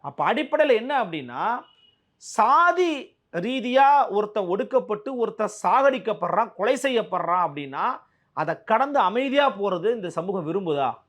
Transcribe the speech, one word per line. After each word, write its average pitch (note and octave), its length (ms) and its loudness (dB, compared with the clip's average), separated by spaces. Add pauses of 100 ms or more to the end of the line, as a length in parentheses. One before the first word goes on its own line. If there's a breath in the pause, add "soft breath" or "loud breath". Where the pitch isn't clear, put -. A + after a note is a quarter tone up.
அப்ப C#3+ 320 -2
அடிப்படையில D4 420 2
என்ன B3+ 280 -2
அப்படின்னா, D#3+ 580 -6 (540)
சாதி D#4+ 1000 2 (140)
ரீதியா B3+ 760 2
ஒருத்தன் G#3 380 -2
ஒடுக்கப்பட்டு, G#3 680 -2
ஒருத்தன் A3 340 -2 (140)
சாகடிக்கப்படுறான், G#3+ 920 0
கொலை A#3+ 260 0
செய்யப்படுறான் F3+ 680 0
அப்படின்னா, D3 500 -6 (340)
அதை D#3 300 -4
கடந்து C4+ 360 2
அமைதியா C4 520 2
போறது G3 420 -2
இந்த G3 160 -6
சமூகம் E3+ 440 -6
விரும்புதா? D3 400 -2 (160)